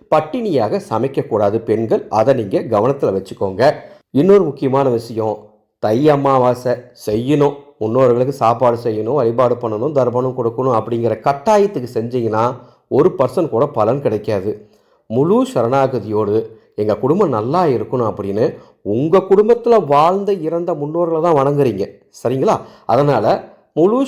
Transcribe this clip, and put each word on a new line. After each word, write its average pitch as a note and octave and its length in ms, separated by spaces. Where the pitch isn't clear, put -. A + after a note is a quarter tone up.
பட்டினியாக G3 640
சமைக்கக்கூடாது A2 680
பெண்கள். A2+ 500
அதை A2 260
நீங்க A2 240
கவனத்துல A#2+ 560
வச்சுக்கோங்க. G2 580
இன்னொரு F#3 340
முக்கியமான C3+ 440
விஷயம், A2+ 500
தை A#2+ 300
அமாவாசை C3 640
செய்யணும், C#3+ 480
முன்னோர்களுக்கு B2 480
சாப்பாடு A#2+ 560
செய்யணும், A2 300
வழிபாடு A#2+ 400
பண்ணணும், A#2 380
தர்ப்பணம் B2+ 440
கொடுக்கணும் B2+ 420
அப்படிங்கிற A2+ 420
கட்டாயத்துக்கு G3 720
செஞ்சீங்கன்னா A#2 600
ஒரு D#3+ 300
பர்சன்ட் D#3 300
கூட A#2+ 180
பலன் B2 360
கிடைக்காது. G#2 680
முழு E3+ 480
சரணாகதியோடு A2+ 920
எங்க G#2+ 220
குடும்பம் E3+ 320
நல்லா C3 360
இருக்கணும் A#2 500
அப்படின்னு G#2 420
உங்க C#3+ 360
குடும்பத்துல G#3+ 680
வாழ்ந்த F3 460
இறந்த E3+ 420
முன்னோர்களை D#3+ 480
தான் E3 140
வணங்குறீங்க. C3+ 500
சரிங்களா? C3+ 380
அதனால B2+ 680
முழு A3 340